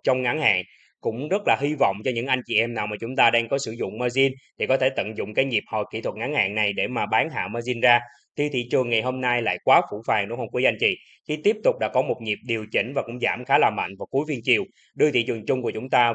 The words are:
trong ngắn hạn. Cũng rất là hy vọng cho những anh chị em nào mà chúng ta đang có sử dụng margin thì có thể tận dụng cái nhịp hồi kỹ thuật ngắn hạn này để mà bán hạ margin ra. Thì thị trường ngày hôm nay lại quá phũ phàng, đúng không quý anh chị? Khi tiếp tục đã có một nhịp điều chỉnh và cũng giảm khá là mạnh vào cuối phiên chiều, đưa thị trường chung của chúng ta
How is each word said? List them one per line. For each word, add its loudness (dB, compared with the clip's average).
trong 2
ngắn 0
hạn. 2
Cũng -4
rất 0
là 4
hy 0
vọng 2
cho 0
những -4
anh 0
chị -2
em 0
nào -4
mà -6
chúng -6
ta 6
đang 2
có 0
sử -6
dụng -4
margin 2
thì -2
có 2
thể 2
tận -4
dụng -6
cái 2
nhịp -2
hồi -2
kỹ -4
thuật -4
ngắn -4
hạn 0
này 0
để -2
mà -2
bán 0
hạ -4
margin -4
ra. 6
Thì 0
thị -4
trường 2
ngày 0
hôm -2
nay 0
lại -2
quá 6
phũ -8
phàng, 0
đúng -6
không -6
quý 0
anh 2
chị? 2
Khi -2
tiếp 4
tục 4
đã 0
có 4
một 0
nhịp -4
điều -4
chỉnh 0
và -2
cũng -8
giảm -2
khá 4
là 4
mạnh -4
vào -8
cuối -2
phiên -6
chiều, 2
đưa 2
thị 0
trường -4
chung 0
của -2
chúng -8
ta 4